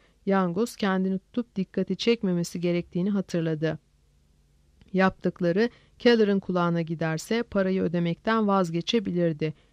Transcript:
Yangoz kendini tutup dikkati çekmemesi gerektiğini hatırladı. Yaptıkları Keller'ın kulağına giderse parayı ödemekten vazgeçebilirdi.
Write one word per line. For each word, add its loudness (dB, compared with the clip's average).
Yangoz 0
kendini 0
tutup -8
dikkati -2
çekmemesi 0
gerektiğini -2
hatırladı. -2
Yaptıkları 0
Keller'ın 4
kulağına 0
giderse -4
parayı 0
ödemekten 0
vazgeçebilirdi. 0